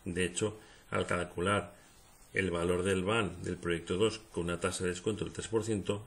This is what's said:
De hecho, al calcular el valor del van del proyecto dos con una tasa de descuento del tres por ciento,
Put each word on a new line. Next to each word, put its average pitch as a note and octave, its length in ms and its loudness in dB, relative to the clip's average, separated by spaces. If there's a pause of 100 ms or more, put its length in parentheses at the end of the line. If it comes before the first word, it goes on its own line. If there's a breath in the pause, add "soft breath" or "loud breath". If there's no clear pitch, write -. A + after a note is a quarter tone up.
De F#2 200 0
hecho, G2+ 340 -2 (320 loud breath)
al F#2+ 160 0
calcular F2+ 680 0 (580 loud breath)
el F#2+ 180 2
valor F2 320 2
del F#2+ 220 2
van F#2+ 400 0
del F2+ 120 -2
proyecto E2+ 400 -2
dos G#2 240 2 (120)
con F2 120 -2
una F2 140 -2
tasa F#2 260 -2
de F2+ 60 2
descuento F#2+ 340 -2
del D#2+ 100 -8
tres - 140 -6
por A2 160 0
ciento, G#2 420 0